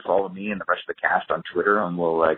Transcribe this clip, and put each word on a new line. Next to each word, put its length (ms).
follow 220
me 240
and 80
the 80
rest 200
of 60
the 60
cast 320
on 100
Twitter, 300
and 160
we'll, 240
uh, 160